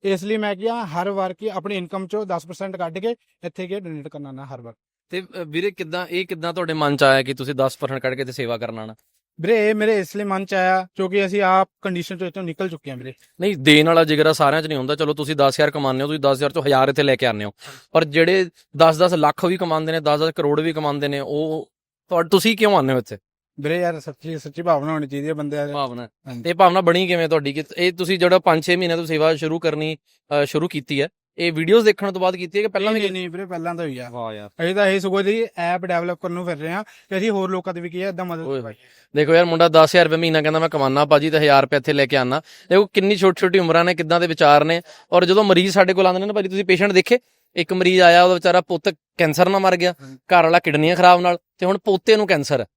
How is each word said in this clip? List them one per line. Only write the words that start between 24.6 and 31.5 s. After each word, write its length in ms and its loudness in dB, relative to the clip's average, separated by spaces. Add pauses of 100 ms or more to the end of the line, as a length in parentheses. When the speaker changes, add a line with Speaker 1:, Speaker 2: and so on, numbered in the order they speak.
Speaker 1:
ਭਾਵਨਾ 300 0
ਹੋਣੀ 140 -6
ਚਾਹੀਦੀ 220 -8
ਹੈ 60 -4
ਬੰਦਿਆਂ 320 -6
ਦੇ। 60 -10
Speaker 2:
ਭਾਵਨਾ। 360 -8 (200)
Speaker 1:
ਹਾਂਜੀ। 140 -12
Speaker 2:
ਤੇ 100 -4
ਭਾਵਨਾ 280 4
ਬਣੀ 260 2
ਕਿਵੇਂ 220 0
ਤੁਹਾਡੀ 240 0
ਕਿ 120 -6 (120)
ਇਹ 160 0
ਤੁਸੀਂ 260 -4
ਜਿਹੜਾ 200 4
ਪੰਜ 260 2
ਛੇ 120 2
ਮਹੀਨਿਆਂ 200 -2
ਤੋਂ 100 -6
ਸੇਵਾ 300 0
ਸ਼ੁਰੂ 220 -4
ਕਰਨੀ, 380 -4
ਅ, 480 -4
ਸ਼ੁਰੂ 240 -2
ਕੀਤੀ 340 -4
ਹੈ, 60 -2 (300)
ਇਹ 140 -2